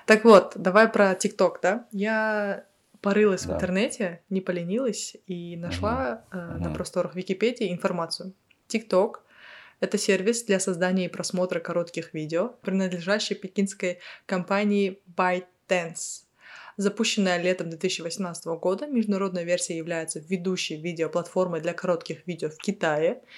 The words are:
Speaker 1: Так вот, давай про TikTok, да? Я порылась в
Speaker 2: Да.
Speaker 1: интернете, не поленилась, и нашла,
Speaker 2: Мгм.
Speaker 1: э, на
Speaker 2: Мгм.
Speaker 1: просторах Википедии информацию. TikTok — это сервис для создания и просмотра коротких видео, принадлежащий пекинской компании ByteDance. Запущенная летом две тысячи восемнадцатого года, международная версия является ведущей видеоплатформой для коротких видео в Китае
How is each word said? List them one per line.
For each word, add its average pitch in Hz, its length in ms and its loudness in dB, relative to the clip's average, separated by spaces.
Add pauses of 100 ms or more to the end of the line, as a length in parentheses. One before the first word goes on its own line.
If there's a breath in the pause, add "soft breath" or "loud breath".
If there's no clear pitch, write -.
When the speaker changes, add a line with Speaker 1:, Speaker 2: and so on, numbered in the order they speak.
Speaker 1:
Так 214 180 8
вот, 214 320 10
давай 202 320 6
про 202 240 4
TikTok, 185 480 2
да? 208 320 0
Я 214 720 -2 (380)
порылась 202 400 4
в - 60 -6
Speaker 2:
Да. 82 80 -2
Speaker 1:
интернете, 185 760 -2
не 190 100 0
поленилась, 190 760 -4 (100)
и 175 300 -8
нашла, 226 680 -4 (100)
Speaker 2:
Мгм. 185 80 -8
Speaker 1:
э, 170 60 -10 (120)
на 170 100 -4
Speaker 2:
Мгм. 156 60 -4
Speaker 1:
просторах 175 400 -4
Википедии 202 580 -2
информацию. 175 600 -8 (360)
TikTok — 226 480 0 (640 loud breath)
это 196 180 -2
сервис 202 460 0
для 190 140 2
создания 185 460 0
и 175 40 -4
просмотра 180 520 -2
коротких 170 540 -6
видео, 165 480 -2
принадлежащий 190 720 -2
пекинской 196 640 -4 (260 loud breath)
компании 196 760 0 (180)
ByteDance. 180 1040 -2 (560 loud breath)
Запущенная 196 640 0
летом 180 280 0
две 165 80 -10
тысячи 180 240 -2
восемнадцатого 165 540 -6
года, 196 300 -2
международная 196 580 0
версия 175 320 0
является 165 440 -6
ведущей 175 560 -4
видеоплатформой 165 840 -2
для 170 140 -4
коротких 170 520 -4
видео 156 220 -6
в 156 100 -10
Китае 175 640 0 (180 loud breath)